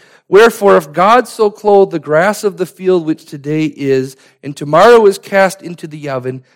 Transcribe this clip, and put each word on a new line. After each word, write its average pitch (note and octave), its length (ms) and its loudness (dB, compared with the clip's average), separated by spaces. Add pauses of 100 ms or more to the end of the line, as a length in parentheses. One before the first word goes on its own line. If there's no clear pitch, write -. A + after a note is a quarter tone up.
(280)
"Wherefore, G3+ 500 4
if D3+ 140 -4
God G#3+ 360 2
so G#3+ 220 -4
clothe G3+ 400 2
the E3 100 -8
grass E3 440 -2
of F#3+ 140 -6
the F3+ 100 -6
field, F#3 380 -4
which D#3 200 -6
today D3+ 400 -6
is, C3+ 500 -4 (280)
and C#3+ 120 -14
tomorrow G3+ 520 4
is G3 100 2
cast G3 460 -4
into E3+ 240 -16
the D3 220 -14
oven, B2+ 340 -8 (120)